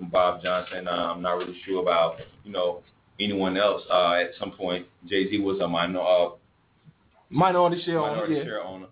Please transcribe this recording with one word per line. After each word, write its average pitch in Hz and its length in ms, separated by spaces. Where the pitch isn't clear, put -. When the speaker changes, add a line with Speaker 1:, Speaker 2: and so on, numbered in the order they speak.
Speaker 1:
Bob 90 320
Johnson. 90 460
Uh, 87 240
I'm 87 80
not 90 160
really 90 180
sure 95 160
about, 85 360
you 104 80
know, 90 320
anyone 98 380
else. 98 340
Uh, 87 260
at 87 220
some 98 140
point, 90 340
Jay-Z 95 320
was 98 220
a 87 60
minor-, 87 340
uh, 87 300
Speaker 2:
Minority 175 540
share 165 160
owner, 147 120
Speaker 1:
minority 160 240
Speaker 2:
yeah. 139 80
Speaker 1:
share 107 200
owner. 92 280